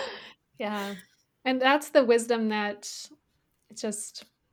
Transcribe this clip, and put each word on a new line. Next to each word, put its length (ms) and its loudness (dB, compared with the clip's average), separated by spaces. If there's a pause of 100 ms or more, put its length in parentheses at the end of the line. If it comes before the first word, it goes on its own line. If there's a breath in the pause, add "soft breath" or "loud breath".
(300 loud breath)
<laughs> 280 -20
Yeah. 380 -6 (480)
And 180 0
that's 280 4
the 140 6
wisdom 460 4
that 580 -6 (600)
it's 120 -12
just 420 -8 (280)